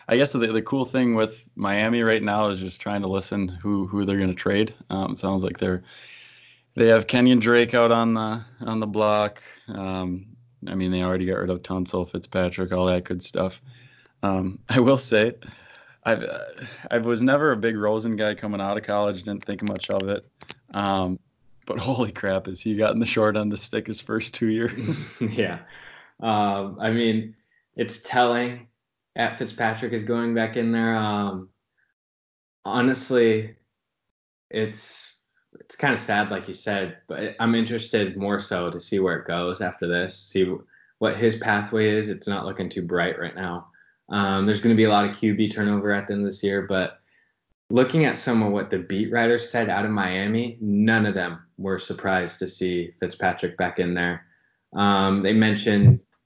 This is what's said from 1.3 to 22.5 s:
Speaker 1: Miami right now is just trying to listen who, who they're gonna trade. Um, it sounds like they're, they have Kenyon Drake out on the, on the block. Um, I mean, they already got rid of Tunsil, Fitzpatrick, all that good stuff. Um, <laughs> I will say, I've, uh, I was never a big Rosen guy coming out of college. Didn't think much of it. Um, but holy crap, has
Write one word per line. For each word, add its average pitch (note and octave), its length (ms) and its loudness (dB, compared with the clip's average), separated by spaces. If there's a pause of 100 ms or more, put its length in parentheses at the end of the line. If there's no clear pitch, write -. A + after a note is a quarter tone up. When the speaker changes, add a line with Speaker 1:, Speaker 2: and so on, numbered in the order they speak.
Speaker 1:
Miami G#2+ 460 0
right A2 200 2
now G#2 260 2
is F#2+ 120 -2
just F#2 200 -10
trying G2+ 220 -4
to F#2+ 60 -4
listen G2 400 -2
who, F#2+ 400 -4
who G2+ 160 -2
they're G2 160 0
gonna F#2 140 0
trade. G2+ 380 0 (180)
Um, G2 220 -2
it F2+ 60 -6
sounds F#2+ 240 -2
like F#2 160 -4
they're, F#2 240 -2 (960)
they A#2 100 6
have A2+ 220 6
Kenyon B2 320 6
Drake A#2+ 340 4
out A#2 160 6
on A#2 240 4
the, A2 300 -4 (160)
on A2 180 -4
the A2 80 -2
block. G#2 560 0 (240)
Um, F#2 580 -6 (420)
I F2+ 80 -8
mean, F#2 160 0
they F2+ 120 0
already F#2 240 0
got F#2+ 120 0
rid F#2 120 -2
of F2+ 120 -4
Tunsil, F#2 460 -4
Fitzpatrick, F#2 640 -4
all F#2 140 2
that F2+ 180 2
good F2+ 180 -8
stuff. - 380 -4 (640)
Um, F#2+ 420 -2
<laughs> - 40 -20
I B2+ 120 4
will B2+ 180 6
say, A2+ 360 2 (720)
I've, A2+ 180 0
uh, - 160 -8 (520)
I A#2+ 80 2
was A#2 240 0
never C#3+ 300 4
a A2+ 40 0
big A2+ 200 -2
Rosen G#2+ 400 0
guy G#2+ 180 0
coming G2+ 260 -6
out G2 160 -2
of G#2+ 80 -6
college. G#2 400 -2
Didn't G2+ 200 -8
think G2+ 180 -8
much G2+ 280 -6
of G2 180 -2
it. G2+ 180 -4 (480)
Um, F#2+ 440 0 (480)
but - 120 -6
holy A#2 320 -2
crap, F#2+ 360 -2
has F#2 160 -12